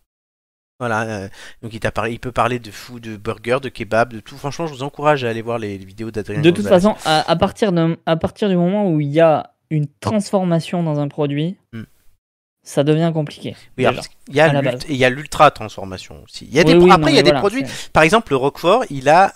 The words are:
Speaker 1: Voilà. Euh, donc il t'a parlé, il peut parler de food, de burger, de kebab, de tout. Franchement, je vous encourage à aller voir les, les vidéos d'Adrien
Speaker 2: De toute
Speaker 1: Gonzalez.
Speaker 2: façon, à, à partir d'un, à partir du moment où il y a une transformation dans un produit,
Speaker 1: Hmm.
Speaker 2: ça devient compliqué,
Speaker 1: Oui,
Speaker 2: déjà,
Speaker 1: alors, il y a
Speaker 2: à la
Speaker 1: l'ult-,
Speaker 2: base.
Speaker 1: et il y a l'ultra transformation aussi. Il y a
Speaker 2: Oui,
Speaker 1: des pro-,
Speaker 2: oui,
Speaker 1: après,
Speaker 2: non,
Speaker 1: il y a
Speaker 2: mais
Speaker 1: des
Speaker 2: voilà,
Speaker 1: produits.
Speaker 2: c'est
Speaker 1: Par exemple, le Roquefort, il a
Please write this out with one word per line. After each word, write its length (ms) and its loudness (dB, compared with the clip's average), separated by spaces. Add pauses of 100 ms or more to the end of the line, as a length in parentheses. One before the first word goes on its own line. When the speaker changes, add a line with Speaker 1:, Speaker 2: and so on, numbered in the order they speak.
(800)
Speaker 1:
Voilà. 260 -4
Euh, 240 -8 (340)
donc 100 -12
il 80 -14
t'a 100 -4
parlé, 220 -4
il 80 -10
peut 120 -10
parler 260 -2
de 120 -18
food, 320 -18
de 140 -12
burger, 460 -4
de 80 -10
kebab, 420 -4
de 80 -14
tout. 160 -20
Franchement, 300 -8
je 80 -10
vous 80 -12
encourage 420 -2
à 60 -2
aller 120 -6
voir 160 -4
les, 200 -8
les 80 -18
vidéos 240 -12
d'Adrien 320 -6
Speaker 2:
De 80 4
toute 140 0
Speaker 1:
Gonzalez. 180 4
Speaker 2:
façon, 140 2 (100)
à, 240 0
à 60 0
partir 360 -2
d'un, 320 0
à 120 -2
partir 340 -4
du 60 0
moment 340 0
où 100 0
il 80 -2
y 120 0
a 340 2 (160)
une 160 0 (140)
transformation 840 -2
dans 180 -2
un 80 -4
produit, 480 -4 (160)
Speaker 1:
Hmm. 120 -12 (800)
Speaker 2:
ça 220 -2
devient 300 0
compliqué, 360 -6 (280)
Speaker 1:
Oui, 60 0
Speaker 2:
déjà, 40 4
Speaker 1:
alors, 160 -2 (240)
il 80 -10
y 40 4
a 100 6
Speaker 2:
à 20 2
la 80 0
Speaker 1:
l'ult-, 120 -2
Speaker 2:
base. 160 -8
Speaker 1:
et 40 -4
il 60 -2
y 60 2
a 60 4
l'ultra 400 2
transformation 760 -12
aussi. 220 -20
Il 80 -8
y 40 0
a 40 6
Speaker 2:
Oui, 40 4
Speaker 1:
des 100 6
pro-, 80 8
Speaker 2:
oui, 80 8
Speaker 1:
après, 100 6
Speaker 2:
non, 60 2
Speaker 1:
il 80 2
y 20 4
a 20 6
Speaker 2:
mais 20 6
Speaker 1:
des 80 4
Speaker 2:
voilà, 100 2
Speaker 1:
produits. 260 -2
Speaker 2:
c'est 260 -14
Speaker 1:
Par 100 4
exemple, 300 2
le 40 2
Roquefort, 540 0
il 180 0
a 280 6